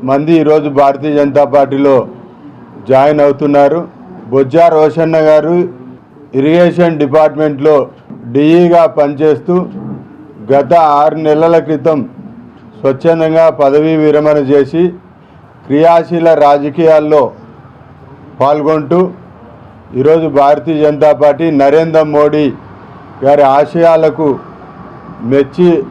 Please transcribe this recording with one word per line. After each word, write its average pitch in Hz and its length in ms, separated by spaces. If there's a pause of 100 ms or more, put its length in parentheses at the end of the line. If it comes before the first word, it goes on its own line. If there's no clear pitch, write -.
మంది 147 320
ఈరోజు 151 280 (120)
భారతీయ 139 380
జనతా 143 240 (120)
పార్టీలో 139 420 (920)
జాయిన్ 143 360
అవుతున్నారు. 143 540 (520)
బొజ్జా 135 340 (100)
రోషన్న 156 420 (120)
గారు 156 260 (800)
ఇరిగేషన్ 165 640
డిపార్ట్మెంట్లో 151 720 (600)
డీఈగా 170 500 (160)
పనిచేస్తూ 147 560 (960)
గత 139 220 (280)
ఆరు 151 240
నెలల 156 300 (120)
క్రితం 156 320 (760)
స్వచ్ఛందంగా 160 680 (160)
పదవీ 151 340 (100)
విరమణ 151 340 (140)
చేసి 143 320 (840)
క్రియాశీల 165 640 (160)
రాజకీయాల్లో 151 800 (1160)
పాల్గొంటూ 151 600 (1000)
ఈరోజు 160 280 (120)
భారతీయ 147 460
జనతా 151 260 (100)
పార్టీ 147 240 (180)
నరేంద్ర 160 380 (140)
మోడీ 147 300 (800)
గారి 143 180 (140)
ఆశయాలకు 160 680 (1040)
మెచ్చి 139 360 (220)